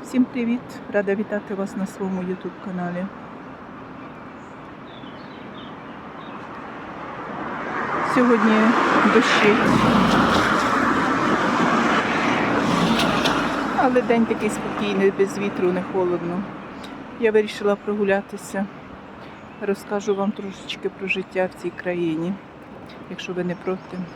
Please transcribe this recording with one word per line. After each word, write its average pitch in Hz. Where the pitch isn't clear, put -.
Всім 254
привіт! 240
Рада 196
вітати 208
вас 196
на 190
своєму 190
YouTube 185
каналі. 180
Сьогодні 233
дощить, -
але 254
день 226
такий 220
спокійний, 202
без 196
вітру, 196
не 180
холодно. 175
Я 220
вирішила 208
прогулятися, 202
розкажу 202
вам 196
трошечки -
про 196
життя 185
в -
цій 175
країні, 175
якщо 185
ви 180
не 175
проти. 185